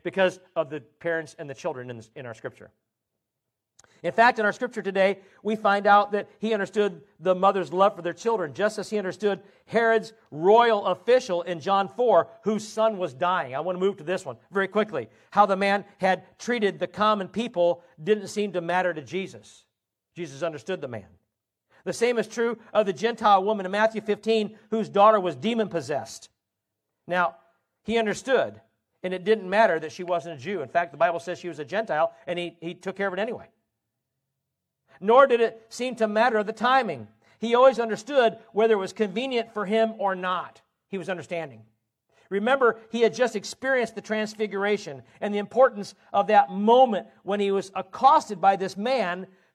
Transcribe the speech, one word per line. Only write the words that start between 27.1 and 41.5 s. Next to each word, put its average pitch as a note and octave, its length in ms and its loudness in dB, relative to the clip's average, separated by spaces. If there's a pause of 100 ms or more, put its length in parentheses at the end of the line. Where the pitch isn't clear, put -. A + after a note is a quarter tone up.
he A3+ 160 -2
understood, G3+ 640 -2 (420)
and F#3 100 -6
it F#3 120 -8
didn't G3 260 0
matter G3 300 4
that D#3 100 -10
she F3+ 140 -12
wasn't E3+ 340 -6
a - 20 -18
Jew. E3+ 220 -8
In B2+ 60 -10
fact, - 240 -4
the C#3+ 60 -16
Bible E3+ 200 4
says E3 220 -8
she F3+ 80 -10
was D3+ 100 -10
a D3+ 60 -8
Gentile, E3 480 0 (160)
and F3 100 -4
he, E3+ 220 -8
he E3+ 140 -8
took F#3 200 -10
care G3 140 -2
of F#3 60 -8
it F3+ 40 -8
anyway. A3+ 300 -6 (1500)
Nor B3 280 6
did A#3+ 120 4
it A3+ 280 -2
seem B3 280 -6
to A3 120 0
matter G#3+ 340 0
the G#3 100 -6
timing. G#3+ 540 0 (320)
He A#3 160 -4
always B3 240 6
understood A#3 580 0 (160)
whether A3 220 4
it G#3 40 2
was F#3+ 140 -6
convenient A3 600 -4
for G#3 100 -4
him A3 340 0
or F#3+ 180 -2
not. F3+ 440 -6 (280)
He F#3+ 100 -8
was D#3+ 100 -12
understanding. D#3+ 540 -8 (680)